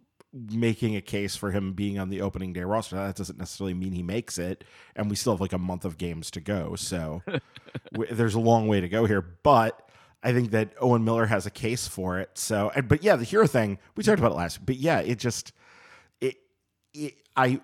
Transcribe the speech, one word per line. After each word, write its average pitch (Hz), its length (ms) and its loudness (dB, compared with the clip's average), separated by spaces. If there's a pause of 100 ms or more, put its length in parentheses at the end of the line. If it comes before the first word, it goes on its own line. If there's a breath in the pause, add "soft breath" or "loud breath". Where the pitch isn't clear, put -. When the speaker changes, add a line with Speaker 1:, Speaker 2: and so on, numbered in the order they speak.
(340)
Speaker 1:
making 113 640 0
a 98 60 -4
case 101 340 -4
for 104 160 -4
him 98 220 -2
being 101 260 -2
on 95 100 -4
the 95 120 -4
opening 95 320 -4
day 87 100 -6
roster. 101 320 -2
That 98 200 -4
doesn't 90 220 -8
necessarily 95 360 -6
mean 92 200 -4
he 90 100 -6
makes 98 340 -6
it, 90 260 -6 (320 loud breath)
and 104 140 -2
we 104 60 -2
still 113 180 0
have, 90 80 -2
like, 95 120 0
a 95 40 -2
month 90 280 -4
of 85 120 -6
games 82 340 -8
to 90 100 -10
go. 85 340 -4
So 82 520 -6
Speaker 2:
<laughs> - 640 -10
Speaker 1:
w-, 110 200 -6
there's 110 220 2
a 117 40 2
long 113 280 6
way 104 140 4
to 90 80 -4
go 110 160 2
here, 104 160 4 (220)
but 117 460 4 (340 soft breath)
I 123 100 2
think 120 180 2
that 110 300 2
Owen 120 240 6
Miller 113 220 4
has 104 180 2
a 104 60 -6
case - 360 -4
for 92 320 -4
it. - 180 -10
So, 104 380 0
and, 135 120 -2
but 147 160 2
yeah, 196 140 6
the 117 80 -4
Hero 208 220 4
thing, 107 320 0 (160 soft breath)
we 156 80 -4
talked 202 160 4
about 120 120 4
it 71 40 -4
last, 85 300 -6
but 131 120 0
yeah, 143 220 2
it 104 200 -2
just, - 320 -4 (720 soft breath)
it, 127 140 -2 (580)
it, 147 220 -10 (200)
I 131 280 2